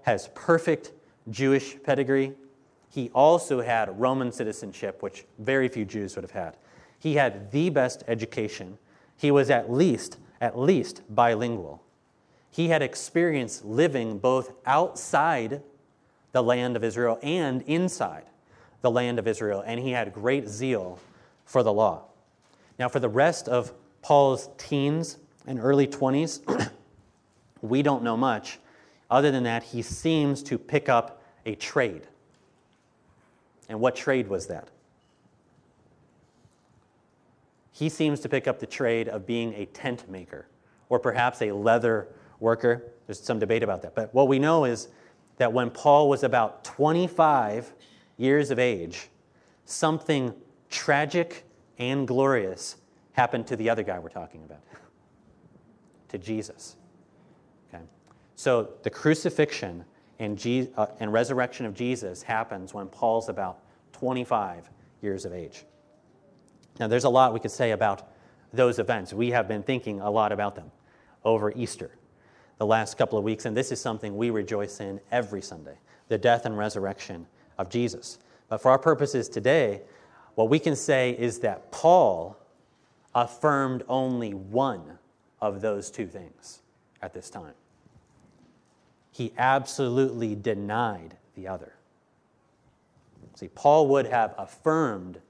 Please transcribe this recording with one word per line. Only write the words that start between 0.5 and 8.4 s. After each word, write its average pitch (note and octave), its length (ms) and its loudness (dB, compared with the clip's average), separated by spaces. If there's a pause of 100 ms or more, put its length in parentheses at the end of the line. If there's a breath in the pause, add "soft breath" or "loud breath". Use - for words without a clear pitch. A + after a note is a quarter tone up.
Jewish C3+ 540 0
pedigree. C3+ 500 0 (560)
He B2 240 -6
also D3 480 4
had A2 380 -2
Roman B2+ 320 0
citizenship, G#2+ 720 -8
which - 240 -10 (140)
very C3 280 0
few A#2+ 160 -4
Jews G2+ 320 -8
would F#2 80 -8
have - 80 -16
had. F2 240 -10 (420 soft breath)
He D#3 180 -2
had G2+ 360 0
the D#3 180 2
best C3 380 0
education. G#2+ 720 -6 (400 soft breath)